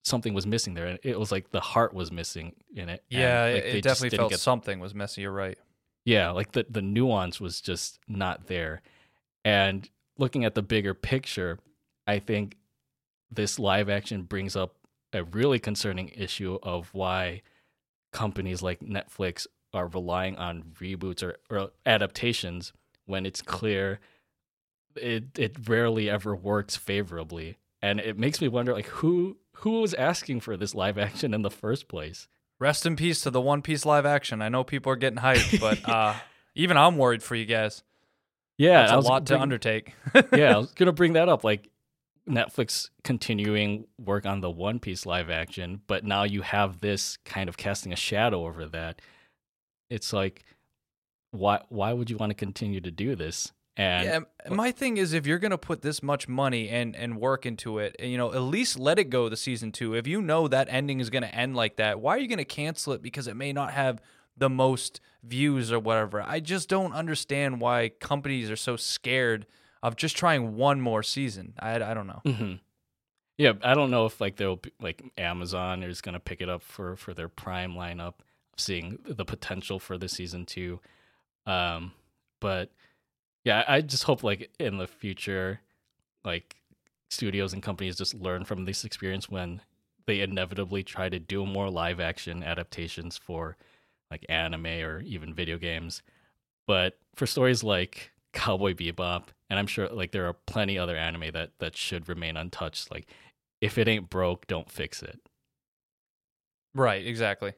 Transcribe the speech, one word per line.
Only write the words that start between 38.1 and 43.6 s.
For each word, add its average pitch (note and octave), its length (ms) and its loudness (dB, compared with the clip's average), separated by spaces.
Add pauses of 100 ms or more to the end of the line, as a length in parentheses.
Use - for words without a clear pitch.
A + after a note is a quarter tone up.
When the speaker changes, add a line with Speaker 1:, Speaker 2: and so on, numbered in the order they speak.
Speaker 1:
Yeah, D#3+ 240 12
Speaker 2:
That's A2 120 10
Speaker 1:
I - 20 10
Speaker 2:
a - 40 10
Speaker 1:
was C#3 80 6
Speaker 2:
lot C3 200 6
to C3+ 80 4
Speaker 1:
bring-, C3 80 4
Speaker 2:
undertake. A2+ 520 0 (200)
<laughs> C4+ 180 10
Speaker 1:
yeah, C#3+ 220 10
I G#2 40 8
was A#2+ 140 0
gonna F3+ 200 6
bring E3+ 220 6
that E3 140 8
up. D#3 160 6
Like, G#2+ 240 2 (580)
Netflix - 600 0 (140)
continuing G#2 840 0 (120)